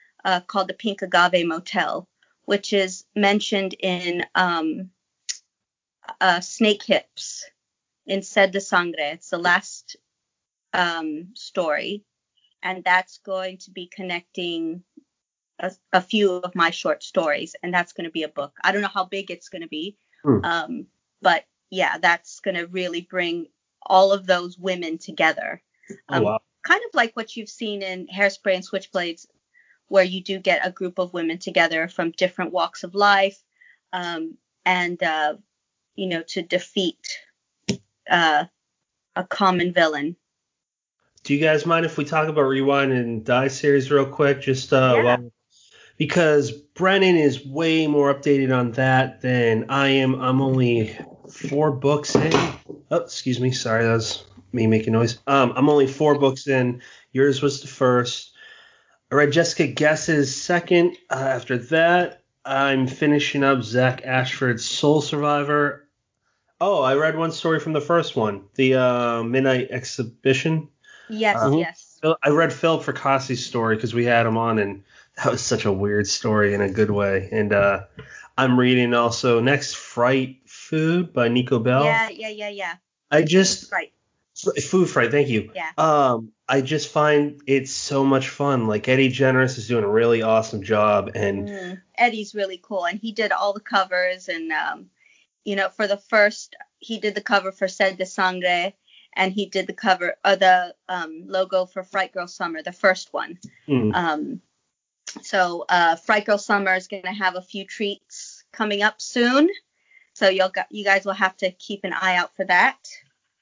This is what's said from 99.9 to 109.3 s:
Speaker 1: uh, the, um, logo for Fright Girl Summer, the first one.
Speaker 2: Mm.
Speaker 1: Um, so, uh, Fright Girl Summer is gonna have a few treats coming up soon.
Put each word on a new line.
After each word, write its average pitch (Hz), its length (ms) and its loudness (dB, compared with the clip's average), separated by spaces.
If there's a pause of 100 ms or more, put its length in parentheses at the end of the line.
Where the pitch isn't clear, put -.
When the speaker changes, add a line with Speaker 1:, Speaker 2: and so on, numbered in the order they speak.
Speaker 1:
uh, 196 120 4
the, 185 380 4 (140)
um, 165 400 -8
logo 190 380 -2
for 185 180 -12
Fright 185 300 -4
Girl 180 140 -8
Summer, 170 360 -8
the 180 80 -10
first 185 400 0
one. - 260 -8 (300)
Speaker 2:
Mm. 117 260 0
Speaker 1:
Um, 156 480 -4 (800)
so, 175 460 -2
uh, 170 280 4
Fright 214 280 0
Girl 208 120 2
Summer 202 380 0
is 185 120 -6
gonna 190 260 -10
have 190 220 -2
a 185 60 -8
few 196 240 -14
treats - 880 -10
coming 208 320 -2
up 214 180 -2
soon. 254 480 2 (640)